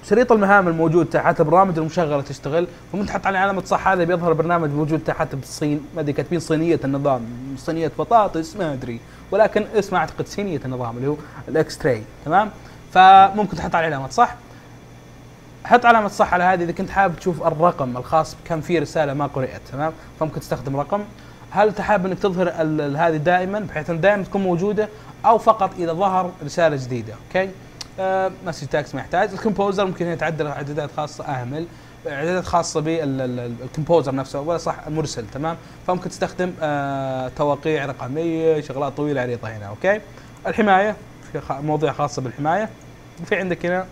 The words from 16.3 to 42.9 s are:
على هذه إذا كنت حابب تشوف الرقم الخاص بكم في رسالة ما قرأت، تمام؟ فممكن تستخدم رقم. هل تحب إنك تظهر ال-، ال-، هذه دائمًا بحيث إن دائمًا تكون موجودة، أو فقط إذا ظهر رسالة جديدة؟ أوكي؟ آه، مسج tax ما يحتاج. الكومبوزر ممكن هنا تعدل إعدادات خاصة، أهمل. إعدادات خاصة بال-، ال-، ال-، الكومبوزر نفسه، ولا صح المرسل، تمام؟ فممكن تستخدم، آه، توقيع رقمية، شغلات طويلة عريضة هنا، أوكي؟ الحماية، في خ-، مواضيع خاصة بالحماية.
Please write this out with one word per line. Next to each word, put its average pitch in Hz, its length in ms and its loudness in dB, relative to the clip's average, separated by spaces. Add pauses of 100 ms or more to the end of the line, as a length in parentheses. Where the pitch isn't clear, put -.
على 180 100 4
هذه 180 200 4
إذا 170 80 -2
كنت 185 180 -6
حابب 185 260 2
تشوف 165 320 -2
الرقم 147 500 0
الخاص 156 380 0
بكم 165 260 -6
في 170 180 0
رسالة 147 340 -2
ما 143 140 -2
قرأت، 131 340 -6 (100)
تمام؟ 147 200 -4 (280)
فممكن 156 200 -4
تستخدم 139 380 -6
رقم. 202 260 -2 (480)
هل 202 220 2
تحب 190 320 0
إنك 185 140 -2
تظهر 185 280 0
ال-، 156 340 0
ال-، 143 160 -2
هذه 160 200 2
دائمًا 185 420 0
بحيث 160 300 -6
إن 165 120 -2
دائمًا 202 220 4
تكون 196 180 -2
موجودة، 190 480 0 (360)
أو 220 120 6
فقط 214 420 0
إذا 165 140 -2
ظهر 185 380 0 (140)
رسالة 156 300 2
جديدة؟ 120 380 -8 (140)
أوكي؟ 190 220 -2 (500)
آه، 190 320 0 (160)
مسج 151 200 -8
tax 147 280 -2
ما 127 60 -6
يحتاج. 190 320 0
الكومبوزر 202 520 0
ممكن 185 200 -4
هنا 170 100 -2
تعدل 156 320 -2
إعدادات 143 500 -6
خاصة، - 260 -8
أهمل. 139 420 -6 (420)
إعدادات 165 380 -2
خاصة 165 360 0
بال-، 160 220 -2
ال-، 135 180 -4
ال-، 123 420 -6
الكومبوزر 143 520 0
نفسه، 139 260 -6
ولا 165 160 -2
صح 160 180 -4 (120)
المرسل، 151 460 -4
تمام؟ 160 240 -4 (300)
فممكن 180 220 -2
تستخدم، 180 520 -4
آه، 135 760 -2
توقيع 147 500 0
رقمية، 156 760 0
شغلات 139 360 -4
طويلة 147 240 0
عريضة 120 260 -4
هنا، 107 180 -10
أوكي؟ 185 360 0 (460)
الحماية، 202 480 4 (360)
في - 100 -6
خ-، - 100 -10
مواضيع 147 400 0
خاصة 143 300 -4
بالحماية. 156 480 -2 (520)